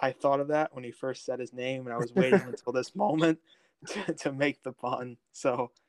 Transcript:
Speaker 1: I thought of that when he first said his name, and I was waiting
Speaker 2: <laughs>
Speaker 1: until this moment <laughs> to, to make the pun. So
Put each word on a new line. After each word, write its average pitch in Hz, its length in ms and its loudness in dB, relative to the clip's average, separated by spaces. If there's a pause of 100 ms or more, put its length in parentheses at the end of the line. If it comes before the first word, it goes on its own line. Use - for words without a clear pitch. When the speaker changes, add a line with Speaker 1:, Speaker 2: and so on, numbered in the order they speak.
Speaker 1:
I 131 100 0
thought 139 280 2
of 143 80 -2
that 151 260 0
when 127 100 -10
he 117 80 -10
first 131 320 -6
said 127 160 -4
his 123 120 -8
name, 127 340 -4
and 120 80 -6
I 120 40 -2
was 120 160 -4
waiting 180 260 6
Speaker 2:
<laughs> 131 60 -4
Speaker 1:
until 123 260 -6
this 127 220 -2
moment 160 440 2 (260)
<laughs> - 240 -20
to, 180 260 -6
to 143 180 -4
make 139 300 0
the 131 100 -8
pun. 123 440 -6 (160)
So 123 400 -2 (160)